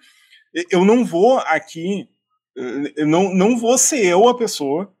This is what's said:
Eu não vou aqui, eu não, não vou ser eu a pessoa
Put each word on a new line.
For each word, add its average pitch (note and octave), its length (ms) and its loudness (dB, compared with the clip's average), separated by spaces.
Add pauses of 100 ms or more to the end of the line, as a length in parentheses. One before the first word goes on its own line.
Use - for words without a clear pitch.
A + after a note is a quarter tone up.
(720)
Eu F#3 140 2
não A#3 200 4
vou F#3+ 340 2
aqui, E3 680 -6 (880)
eu D3+ 120 -4
não, F3+ 260 2
não G3+ 240 2
vou A#3 200 0
ser B3+ 280 0
eu F3+ 220 4
a G3 100 2
pessoa F#3 640 -6